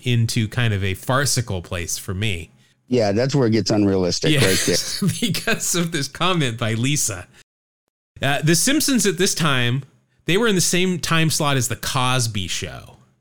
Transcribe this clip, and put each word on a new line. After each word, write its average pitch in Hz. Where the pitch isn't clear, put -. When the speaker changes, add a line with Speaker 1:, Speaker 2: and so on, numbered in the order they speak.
Speaker 1:
into 117
kind 117
of 98
a 95
farcical 123
place 87
for -
me. 92
Speaker 2:
Yeah, 110
that's 131
where 135
it 110
gets 110
unrealistic 98
Speaker 1:
Yeah, 139
Speaker 2:
right 95
there. -
Speaker 1:
<laughs> -
because -
of 170
this 139
comment 156
by 113
Lisa. 117
Uh, 139
the 160
Simpsons 269
at 175
this 180
time, 131
they 165
were 233
in 208
the 175
same 180
time 160
slot 143
as 123
The 104
Cosby 120
Show, 64